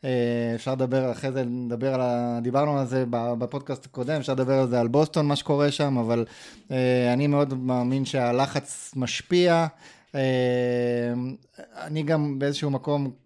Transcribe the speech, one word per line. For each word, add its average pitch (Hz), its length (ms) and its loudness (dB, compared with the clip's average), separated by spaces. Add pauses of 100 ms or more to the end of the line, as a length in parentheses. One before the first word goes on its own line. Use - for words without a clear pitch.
אה, 135 60 -2 (440)
אפשר 123 180 -4
לדבר 131 400 0
אחרי 131 200 -4
זה, 131 120 -2
נדבר 123 500 -2
על 131 60 0
ה-, 120 420 0
דיברנו 139 360 2
על 135 80 0
זה 131 240 0
ב-, 120 280 -2
בפודקאסט 131 480 -6
הקודם, 139 340 -4
אפשר 135 120 -2
לדבר 131 260 2
על 131 100 4
זה, 120 120 2
על 117 80 2
בוסטון, 151 380 2
מה 147 100 2
שקורה 147 340 2
שם, 139 280 0
אבל, 117 260 2 (460)
אה, 127 420 2
אני 135 140 2
מאוד 143 280 2
מאמין 127 500 0
שהלחץ 131 920 -2
משפיע. 165 720 2 (480)
אה, 139 60 -2 (1500)
אני 156 280 -6
גם 147 360 0
באיזשהו 143 320 -2
מקום 139 400 -2 (160)